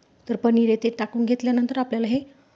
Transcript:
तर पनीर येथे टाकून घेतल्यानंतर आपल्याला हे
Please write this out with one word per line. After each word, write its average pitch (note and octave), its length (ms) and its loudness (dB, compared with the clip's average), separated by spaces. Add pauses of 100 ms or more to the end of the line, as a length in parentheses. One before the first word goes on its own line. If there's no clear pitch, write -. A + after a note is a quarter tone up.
(280)
तर A#3 80 -2
पनीर A#3 340 4
येथे A3 200 2 (100)
टाकून A#3 260 -2
घेतल्यानंतर B3 540 0
आपल्याला A3+ 280 -2
हे B3+ 120 0 (360)